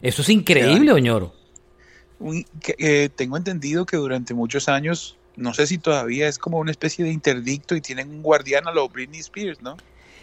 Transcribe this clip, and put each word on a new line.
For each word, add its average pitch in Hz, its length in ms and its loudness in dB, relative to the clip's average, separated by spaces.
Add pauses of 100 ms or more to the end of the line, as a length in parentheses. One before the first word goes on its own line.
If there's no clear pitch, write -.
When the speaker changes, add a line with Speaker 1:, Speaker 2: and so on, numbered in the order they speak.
Speaker 1:
Eso 127 200 -2
es 160 80 0
increíble, 170 560 6
Speaker 2:
Claro. 262 100 8
Speaker 1:
Oñoro. 117 380 2 (880)
Speaker 2:
Un, 160 260 -8 (160)
que, - 180 -6
eh, 147 340 4
tengo 131 240 -4
entendido 170 480 -4
que 170 120 -2
durante 131 360 -4
muchos 120 360 -2
años, 147 480 -2 (180)
no 117 180 -6
sé 147 140 2
si 175 100 -2
todavía 143 500 0
es 143 100 -4
como 170 220 -4
una 156 120 -4
especie 160 340 -4
de 160 60 -2
interdicto 143 640 -2
y 156 60 -4
tienen 135 280 -10
un 151 120 -16
guardián 147 460 2
a 170 40 -6
lo 147 180 0
Britney 139 300 -12
Spears, 165 420 -12
¿no? 135 160 -12 (460)